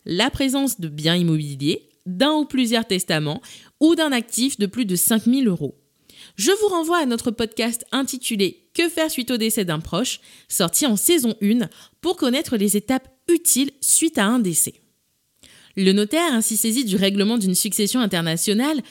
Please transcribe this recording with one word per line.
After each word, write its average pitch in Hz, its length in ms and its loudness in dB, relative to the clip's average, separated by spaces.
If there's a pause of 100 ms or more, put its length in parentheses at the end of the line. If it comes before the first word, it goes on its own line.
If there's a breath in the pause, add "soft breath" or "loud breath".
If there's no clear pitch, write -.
la 202 240 0
présence 269 500 -2
de 165 80 -4
biens 151 280 0
immobiliers, 147 760 -2 (160)
d'un 208 280 0
ou 302 120 0
plusieurs 233 400 0
testaments 160 560 -2 (380 loud breath)
ou 320 160 6
d'un 311 160 2
actif 240 480 -2
de 208 80 0
plus 233 180 -4
de 185 100 -2
cinq 220 300 0
mille 254 220 2
euros. 151 320 -4 (560 loud breath)
Je 226 160 2
vous 415 160 2
renvoie 339 320 0
à 294 60 0
notre 233 260 -2
podcast 226 600 -4
intitulé « 226 840 -2
Que 339 140 2
faire 320 240 -2
suite 254 200 -4
au 247 60 0
décès 220 280 0
d'un 160 140 -2
proche ?», - 420 -4 (260 loud breath)
sorti - 380 0
en 254 100 2
saison 277 460 2
une, 208 280 0 (320 loud breath)
pour 359 140 -2
connaître 269 400 -2
les 202 220 2
étapes 262 320 -2 (200)
utiles 285 420 2 (100)
suite - 360 0
à 202 80 4
un 240 140 2
décès. 180 360 -2 (1000 loud breath)
Le 190 160 4
notaire, 262 420 2
ainsi 220 240 0
saisi 226 280 0
du 185 100 -2
règlement 196 420 2
d'une 190 160 0
succession 208 460 0
internationale, 202 920 0